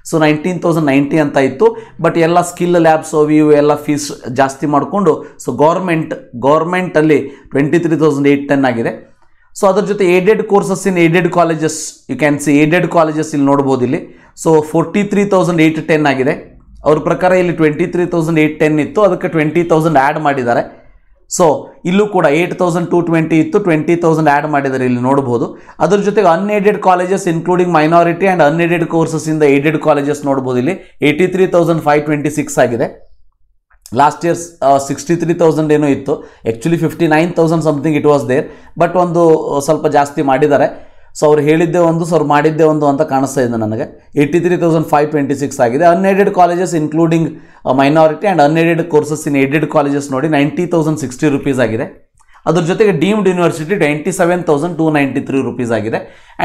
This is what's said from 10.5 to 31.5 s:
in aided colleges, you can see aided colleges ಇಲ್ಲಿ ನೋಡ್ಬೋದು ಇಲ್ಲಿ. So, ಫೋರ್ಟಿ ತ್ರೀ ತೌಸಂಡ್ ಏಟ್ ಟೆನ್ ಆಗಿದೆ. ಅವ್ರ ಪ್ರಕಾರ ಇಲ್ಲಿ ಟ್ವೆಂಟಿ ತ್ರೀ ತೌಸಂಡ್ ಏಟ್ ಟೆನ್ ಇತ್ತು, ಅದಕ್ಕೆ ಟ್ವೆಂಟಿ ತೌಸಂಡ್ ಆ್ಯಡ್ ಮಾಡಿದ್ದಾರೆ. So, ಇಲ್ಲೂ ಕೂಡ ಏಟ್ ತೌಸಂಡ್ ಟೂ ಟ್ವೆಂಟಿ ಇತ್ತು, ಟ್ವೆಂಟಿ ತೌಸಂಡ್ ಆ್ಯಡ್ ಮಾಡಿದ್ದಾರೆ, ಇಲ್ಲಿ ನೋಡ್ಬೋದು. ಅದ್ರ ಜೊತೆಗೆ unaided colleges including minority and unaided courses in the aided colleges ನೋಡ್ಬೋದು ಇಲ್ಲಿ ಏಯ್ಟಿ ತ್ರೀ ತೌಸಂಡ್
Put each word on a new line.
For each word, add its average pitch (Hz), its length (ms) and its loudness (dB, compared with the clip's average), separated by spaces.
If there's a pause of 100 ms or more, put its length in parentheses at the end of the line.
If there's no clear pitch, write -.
in 185 80 0
aided 170 300 2
colleges, 165 440 0 (400)
you 131 80 -6
can 147 180 0
see 147 280 2
aided 165 240 0
colleges 156 440 0
ಇಲ್ಲಿ 143 120 0
ನೋಡ್ಬೋದು 135 380 0
ಇಲ್ಲಿ. 135 340 -4 (300)
So, 156 140 4
ಫೋರ್ಟಿ 165 420 -2
ತ್ರೀ 202 220 0
ತೌಸಂಡ್ 175 360 2
ಏಟ್ 160 260 0
ಟೆನ್ 156 180 2
ಆಗಿದೆ. 131 260 0 (540)
ಅವ್ರ 151 140 2
ಪ್ರಕಾರ 170 320 0
ಇಲ್ಲಿ 180 220 2
ಟ್ವೆಂಟಿ 156 340 0
ತ್ರೀ 175 180 -2
ತೌಸಂಡ್ 165 340 -2
ಏಟ್ 151 200 -2
ಟೆನ್ 151 200 0
ಇತ್ತು, 175 220 -2
ಅದಕ್ಕೆ 185 260 0
ಟ್ವೆಂಟಿ 160 360 -2
ತೌಸಂಡ್ 160 340 2
ಆ್ಯಡ್ 147 220 2
ಮಾಡಿದ್ದಾರೆ. 139 680 -2 (500)
So, 160 280 2 (200)
ಇಲ್ಲೂ 196 220 2
ಕೂಡ 180 180 0
ಏಟ್ 165 340 0
ತೌಸಂಡ್ 180 320 -2
ಟೂ 170 100 2
ಟ್ವೆಂಟಿ 165 380 0
ಇತ್ತು, 156 200 0
ಟ್ವೆಂಟಿ 165 360 0
ತೌಸಂಡ್ 160 340 2
ಆ್ಯಡ್ 147 180 2
ಮಾಡಿದ್ದಾರೆ, 135 380 -2
ಇಲ್ಲಿ 123 160 0
ನೋಡ್ಬೋದು. 127 560 -2 (220)
ಅದ್ರ 180 180 2
ಜೊತೆಗೆ 196 300 0
unaided 196 560 0
colleges 185 500 0
including 175 360 0
minority 170 560 2
and 160 160 2
unaided 165 480 0
courses 160 440 -2
in 156 80 0
the 143 160 4
aided 151 260 0
colleges 143 420 0
ನೋಡ್ಬೋದು 131 320 -2
ಇಲ್ಲಿ 165 440 -4
ಏಯ್ಟಿ 151 260 2
ತ್ರೀ 185 200 0
ತೌಸಂಡ್ 170 340 2